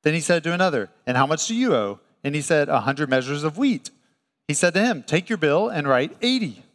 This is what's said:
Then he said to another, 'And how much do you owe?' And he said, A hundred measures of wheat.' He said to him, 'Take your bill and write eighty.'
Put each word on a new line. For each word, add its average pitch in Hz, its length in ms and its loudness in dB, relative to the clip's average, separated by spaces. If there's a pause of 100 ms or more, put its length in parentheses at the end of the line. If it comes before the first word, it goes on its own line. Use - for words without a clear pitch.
Then 151 100 2
he 165 60 -2
said 165 240 0
to 165 80 -2
another, 165 380 0 (160)
'And 123 100 0
how 135 100 4
much 156 200 -2
do 226 80 -6
you 240 200 0
owe?' 101 260 -2 (240)
And 143 100 -4
he 151 60 -2
said, 147 280 2
A 135 120 2
hundred 135 300 -2
measures 135 340 0
of 156 140 -4
wheat.' 247 320 0 (580)
He 147 60 -2
said 175 200 2
to 202 100 2
him, 196 180 -2
'Take 175 260 -2
your 214 100 -2
bill 156 300 2
and 147 180 -4
write 135 360 2
eighty.' 226 420 -2 (100)